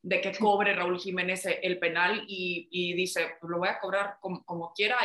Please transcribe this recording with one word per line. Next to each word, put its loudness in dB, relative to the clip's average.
de 2
que -4
cobre 4
Raúl 0
Jiménez -2
e-, 0
el 0
penal 2
y, -4
y -2
dice, 0
"Pues -10
lo -2
voy 2
a -4
cobrar -2
como, -8
como -6
quiera", 0